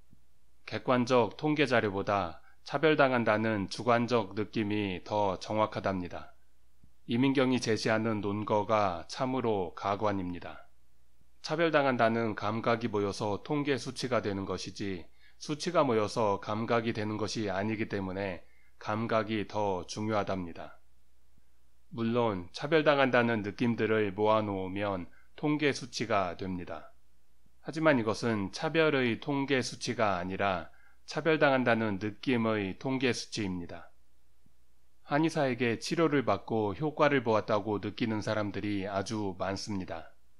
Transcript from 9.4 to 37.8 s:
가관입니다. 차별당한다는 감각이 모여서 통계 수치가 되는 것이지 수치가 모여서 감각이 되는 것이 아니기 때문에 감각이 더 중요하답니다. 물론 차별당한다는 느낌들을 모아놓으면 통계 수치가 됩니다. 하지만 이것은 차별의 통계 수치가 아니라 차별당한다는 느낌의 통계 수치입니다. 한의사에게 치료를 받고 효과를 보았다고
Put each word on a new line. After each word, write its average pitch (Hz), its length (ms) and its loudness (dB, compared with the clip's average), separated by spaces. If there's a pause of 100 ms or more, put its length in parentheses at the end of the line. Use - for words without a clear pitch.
가관입니다. 98 880 -2 (800)
차별당한다는 127 920 4
감각이 113 520 0
모여서 101 540 0
통계 143 340 0
수치가 123 460 -2
되는 98 240 -2
것이지 98 600 -6 (300)
수치가 156 480 0
모여서 107 560 2
감각이 113 540 0
되는 107 240 -2
것이 104 320 -2
아니기 104 400 -2
때문에 95 520 -4 (360)
감각이 110 680 0
더 98 400 -2
중요하답니다. 95 920 -4 (1120)
물론 113 600 0
차별당한다는 135 880 4
느낌들을 107 720 2
모아놓으면 101 920 0 (300)
통계 151 380 0
수치가 104 640 -2
됩니다. 90 560 -6 (680)
하지만 156 380 4
이것은 107 540 0
차별의 147 680 2
통계 139 400 0
수치가 110 560 0
아니라 92 540 -2 (340)
차별당한다는 131 960 2
느낌의 107 800 0
통계 131 340 0
수치입니다. 90 800 -4 (1120)
한의사에게 135 760 2
치료를 151 460 2
받고 104 520 0
효과를 143 460 2
보았다고 107 580 2